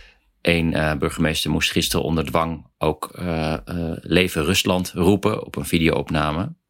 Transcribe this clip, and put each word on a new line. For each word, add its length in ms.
Eén, 320
eh, 220
burgemeester 560
moest 200
gisteren 340
onder 200
dwang 520
ook, 380
eh, 380
eh, 60
"Leven 440
Rusland" 500
roepen 500
op 100
een 100
videoopname. 920